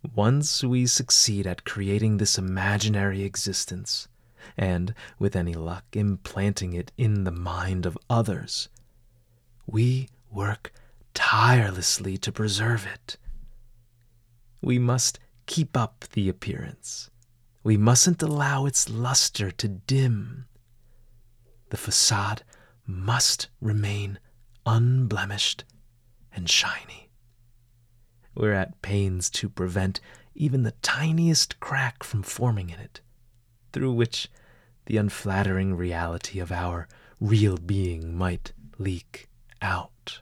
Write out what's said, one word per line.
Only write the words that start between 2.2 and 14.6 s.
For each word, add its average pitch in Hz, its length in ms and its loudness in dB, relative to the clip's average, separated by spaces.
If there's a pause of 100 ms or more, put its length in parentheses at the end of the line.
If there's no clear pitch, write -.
imaginary 98 840 0
existence, - 840 -4 (480)
and, 90 380 0 (240)
with 98 180 0
any 87 160 0
luck, 82 400 -8
implanting 101 800 -2
it 87 240 -6
in 107 280 2
the 92 60 0
mind 87 540 -4
of 85 140 -2 (100)
others, 107 640 -2 (960)
we 123 420 0 (220)
work 101 420 -4 (400)
tirelessly 98 1040 2
to 95 160 -6
preserve 107 540 -2
it. - 320 -14 (1400)